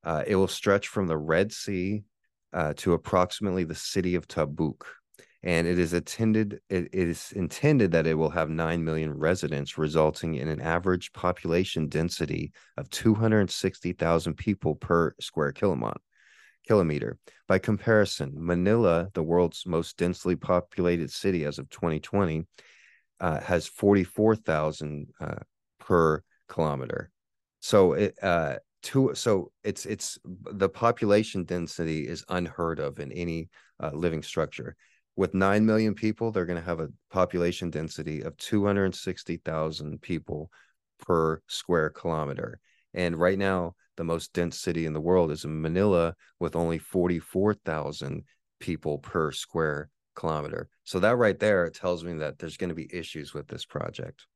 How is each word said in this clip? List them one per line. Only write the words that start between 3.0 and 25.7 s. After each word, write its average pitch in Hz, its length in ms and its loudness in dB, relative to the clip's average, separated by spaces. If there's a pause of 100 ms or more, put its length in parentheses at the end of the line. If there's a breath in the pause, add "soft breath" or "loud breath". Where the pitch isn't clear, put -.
the 80 140 -6
city 90 400 -2
of 78 100 -4
Tabuk. 78 560 -2 (600 soft breath)
And 85 240 2
it 87 100 2
is 82 140 2
intended, 110 760 0
it, 92 240 -2
it 92 160 0
is - 280 -6
intended 101 560 2
that 80 160 4
it 80 60 2
will 78 160 2
have 80 200 0
nine 82 320 0
million 80 300 -2
residents, 76 680 -2
resulting 78 560 2
in 69 140 -4
an 78 120 -4
average 87 520 0
population 87 760 -2
density 80 640 -4 (260 soft breath)
of - 140 -10
two - 240 4
hundred 110 380 4
sixty - 400 -4
thousand 82 420 2
people 78 400 -2
per 85 460 2
square 73 320 -2
kilomon-, 69 460 -2 (680 soft breath)
kilometer. 80 520 2 (280 soft breath)
By 95 120 4
comparison, 104 760 2
Manila, 87 800 2
the 87 100 -2
world's 85 440 2
most 85 320 -2
densely 90 360 0
populated 87 760 0
city 90 340 -2
as 73 140 -4
of 71 100 -12
twenty 78 320 -4
twenty, 82 460 -2 (720 soft breath)
uh, 87 200 -2
has - 260 0
forty-four 101 680 4
thousand, 76 720 -4 (120)
uh, - 200 -8 (380)